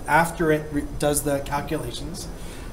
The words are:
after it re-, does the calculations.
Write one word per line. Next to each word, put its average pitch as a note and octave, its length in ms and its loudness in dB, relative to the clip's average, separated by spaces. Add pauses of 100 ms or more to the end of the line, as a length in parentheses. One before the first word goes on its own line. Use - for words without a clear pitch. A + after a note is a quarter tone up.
after D#3+ 440 4
it D3+ 200 0
re-, C#3+ 120 0 (140)
does D3 240 2
the C#3 180 2
calculations. C#3+ 880 -4 (440)